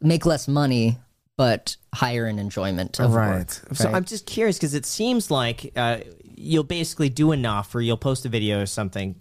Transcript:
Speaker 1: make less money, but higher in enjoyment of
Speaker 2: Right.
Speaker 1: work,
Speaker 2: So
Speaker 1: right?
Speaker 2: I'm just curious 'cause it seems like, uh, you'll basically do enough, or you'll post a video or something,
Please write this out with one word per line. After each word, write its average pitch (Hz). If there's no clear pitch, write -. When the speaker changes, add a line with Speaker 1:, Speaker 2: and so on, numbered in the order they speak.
Speaker 1:
make 165
less 160
money, 127
but 120
higher 120
in 107
enjoyment 95
of 123
Speaker 2:
Right. 110
Speaker 1:
work, -
Speaker 2:
So 110
Speaker 1:
right? -
Speaker 2:
I'm 180
just 220
curious 214
'cause 147
it 147
seems 233
like, 123
uh, 117
you'll 156
basically 160
do 147
enough, 113
or 120
you'll 117
post 135
a 123
video 107
or 101
something, 98